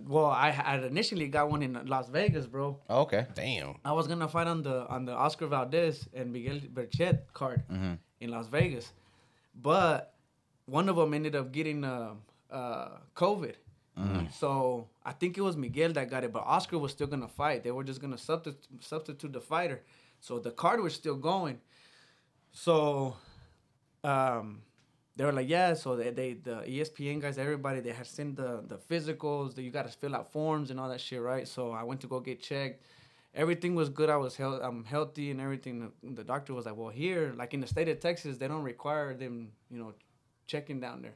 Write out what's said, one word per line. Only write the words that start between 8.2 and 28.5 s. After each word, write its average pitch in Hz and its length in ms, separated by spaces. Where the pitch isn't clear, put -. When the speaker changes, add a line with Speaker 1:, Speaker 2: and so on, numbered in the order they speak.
Speaker 1:
in 117 100
Las 117 180
Vegas, 143 440
but 156 580
one 156 240
of 170 80
'em 156 160
ended 151 220
up 131 160
getting, 147 320
uh, 120 300
uh, 120 380
covid. 175 380
Speaker 2:
Mm. 92 340
Speaker 1:
So 127 560
I 131 80
think 175 260
it 196 40
was 185 140
Miguel 143 360
that 135 180
got 131 140
it, 117 80
but 110 120
Oscar 170 340
was 139 140
still 147 140
gonna 135 220
fight. 143 360
They 120 60
were 131 140
just 131 180
gonna 135 140
substi-, 160 380
substitute 151 520
the 127 80
fighter. 156 400
So 120 180
the 120 120
card 175 300
was 165 140
still 143 220
going. 151 440
So, 143 640
um, 120 580
they 135 80
were 143 80
like, 131 160
"Yeah." 170 260
So 135 220
they, 120 140
they, 127 240
the 117 340
E 131 120
S 156 80
P 143 220
N 147 100
guys, 143 180
everybody, 135 420
they 117 120
had 120 140
sent 147 300
the, 123 300